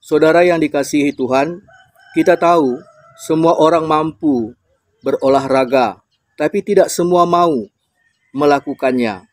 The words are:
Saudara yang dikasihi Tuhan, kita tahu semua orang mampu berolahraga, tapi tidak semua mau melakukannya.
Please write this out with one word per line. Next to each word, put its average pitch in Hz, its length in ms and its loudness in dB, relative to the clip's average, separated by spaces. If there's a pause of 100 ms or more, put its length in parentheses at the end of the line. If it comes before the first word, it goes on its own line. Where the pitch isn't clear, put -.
Saudara 156 400 2
yang 175 160 2
dikasihi 143 560 -2
Tuhan, 139 480 -4 (560)
kita 170 240 2
tahu 160 400 0 (400)
semua 165 400 0
orang 160 240 2
mampu 156 720 -2 (480)
berolahraga, 135 960 0 (400)
tapi 170 240 -4
tidak 190 240 2
semua 175 400 0
mau 170 400 0 (640)
melakukannya. 131 1000 -2